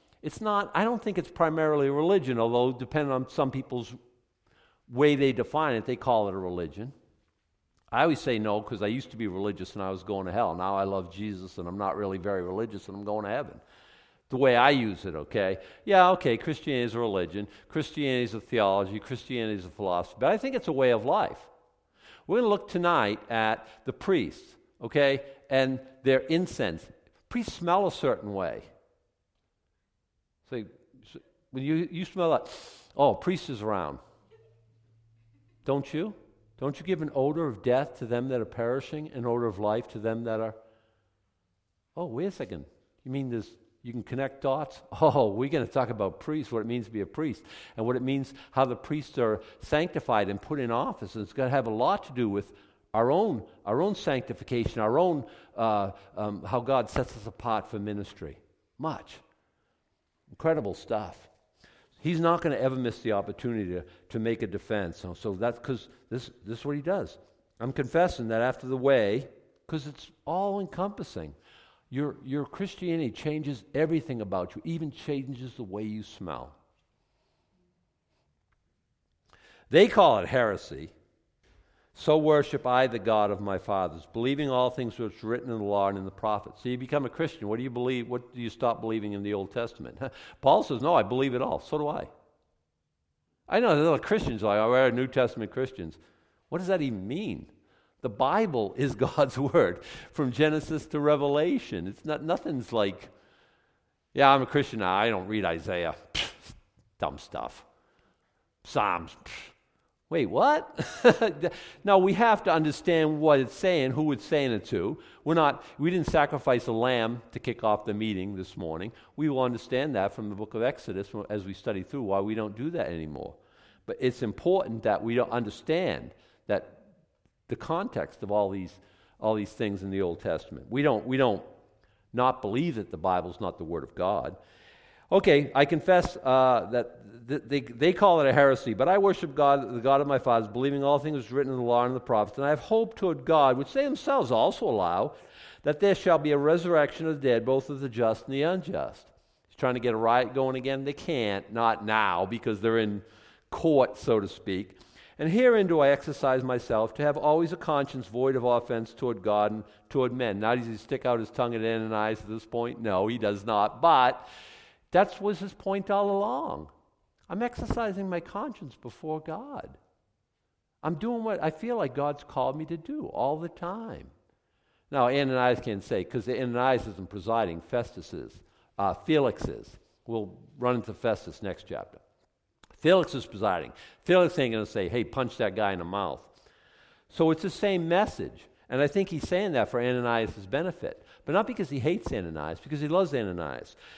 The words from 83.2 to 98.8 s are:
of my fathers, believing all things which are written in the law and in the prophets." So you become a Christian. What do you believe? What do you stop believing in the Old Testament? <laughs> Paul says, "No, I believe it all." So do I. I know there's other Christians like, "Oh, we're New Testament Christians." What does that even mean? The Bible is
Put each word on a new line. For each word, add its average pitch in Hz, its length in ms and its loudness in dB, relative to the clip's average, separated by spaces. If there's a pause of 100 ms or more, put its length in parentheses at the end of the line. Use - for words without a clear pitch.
of 101 100 -4
my 98 180 -2
fathers, 90 540 -4
believing 139 380 -2
all 127 200 2
things 123 280 -8
which 110 240 -8
are 110 40 -8
written 120 240 -4
in 113 80 -4
the 104 60 -6
law 101 240 2
and 98 100 -2
in 95 60 -8
the 95 60 -10
prophets." 104 520 -6
So 127 60 -4
you 127 100 -2
become 135 260 -2
a 123 60 -4
Christian. - 380 -6
What 110 80 -2
do 120 60 -4
you 131 80 -6
believe? 123 380 -2
What 123 260 -8
do 123 60 -12
you 113 100 -6
stop 113 300 -2
believing 110 320 -4
in 101 100 -6
the 101 120 -4
Old 98 180 -4
Testament? 117 460 -8 (220)
<laughs> - 200 -20
Paul 151 220 6
says, 120 200 -4
"No, 165 120 4
I 127 80 8
believe 127 320 0
it 123 80 0
all." - 180 -2
So - 180 -4
do 147 100 -2
I. - 200 -6 (1400)
I 196 120 2
know 220 140 4
there's 147 120 4
other 151 120 4
Christians 147 440 0
like, 104 160 4
"Oh, 110 120 4
we're 127 200 6
New 127 160 0
Testament 123 440 -2
Christians." 98 480 -8 (500)
What 156 100 -4
does 180 100 -8
that 185 120 2
even 110 260 -4
mean? 135 440 -6 (500)
The - 80 -6
Bible 131 720 0
is 127 160 0